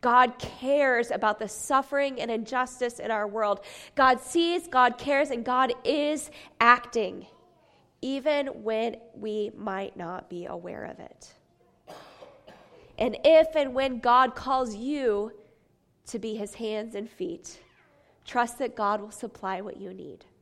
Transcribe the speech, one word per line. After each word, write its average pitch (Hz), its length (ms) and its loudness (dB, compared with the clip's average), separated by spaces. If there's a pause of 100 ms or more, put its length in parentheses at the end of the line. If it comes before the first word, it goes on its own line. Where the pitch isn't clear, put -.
God 247 380 6
cares 262 720 2
about 214 280 0
the 220 100 -6
suffering 269 720 0
and 233 80 -4
injustice 240 720 -4
in - 120 -4
our 214 160 -2
world. 208 340 -2 (340)
God 262 260 6
sees, 339 460 0
God 247 300 4
cares, 285 320 0
and 240 140 -4
God 254 300 2 (100)
is 294 480 0 (280)
acting, 233 680 2 (720)
even 277 460 0 (160)
when 220 340 0 (160)
we 214 440 -4
might 196 400 -6
not 180 320 -10
be 175 160 -10
aware 175 400 -10
of - 140 -14
it. - 340 -20 (1600)
And 226 260 -2
if 320 320 8
and 277 180 0
when 262 260 -2
God 247 360 4
calls 262 400 -2
you 226 580 -2 (760)
to 233 120 -8
be 214 160 -6
his 208 180 -6
hands 220 420 -6
and 214 140 -8
feet, - 500 -10 (680)
trust 240 340 -2
that 262 160 -6
God 208 260 -2
will 214 100 -14
supply 190 500 -8
what 202 160 -12
you 190 160 -14
need. 175 320 -18 (160)